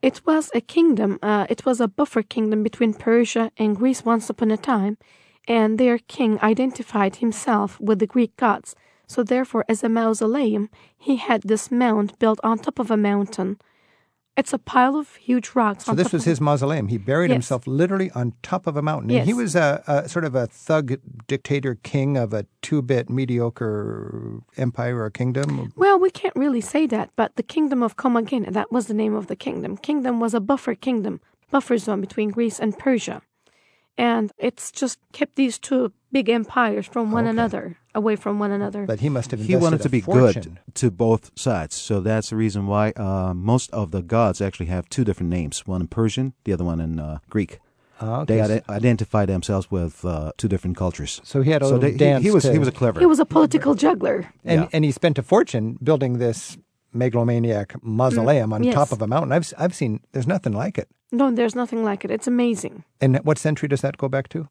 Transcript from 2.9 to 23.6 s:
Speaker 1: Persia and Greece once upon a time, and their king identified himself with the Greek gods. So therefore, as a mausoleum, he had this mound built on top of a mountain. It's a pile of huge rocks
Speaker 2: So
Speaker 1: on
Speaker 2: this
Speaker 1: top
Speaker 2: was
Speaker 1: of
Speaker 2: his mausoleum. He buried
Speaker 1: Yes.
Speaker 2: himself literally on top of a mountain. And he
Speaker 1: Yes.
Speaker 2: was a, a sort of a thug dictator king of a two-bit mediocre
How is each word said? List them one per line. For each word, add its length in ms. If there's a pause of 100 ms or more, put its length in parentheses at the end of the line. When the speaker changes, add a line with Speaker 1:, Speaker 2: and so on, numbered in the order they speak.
Speaker 1:
Persia 640
and 180
Greece 280
once 260
upon 200
a 60
time, 400 (500)
and 320
their 200
king 440
identified 760
himself 640
with 180
the 80
Greek 300
gods. 380 (340)
So 140
therefore, 460
as 160
a 40
mausoleum, 800 (280)
he 200
had 260
this 280
mound 480
built 240
on 160
top 220
of 100
a 60
mountain. 600 (800)
It's 160
a 60
pile 380
of 180
huge 400
rocks 300
Speaker 2:
So 80
Speaker 1:
on 40
Speaker 2:
this 120
Speaker 1:
top 60
Speaker 2:
was 80
Speaker 1:
of 40
Speaker 2:
his 140
mausoleum. 480
He 100
buried 320
Speaker 1:
Yes. 60
Speaker 2:
himself 300
literally 440
on 320
top 240
of 100
a 60
mountain. 300
And 120
he 60
Speaker 1:
Yes. 60
Speaker 2:
was 200
a, 300
a 220
sort 180
of 80
a 140
thug 500 (300)
dictator 540
king 360
of 160
a 100 (180)
two-bit 460
mediocre 1300 (140)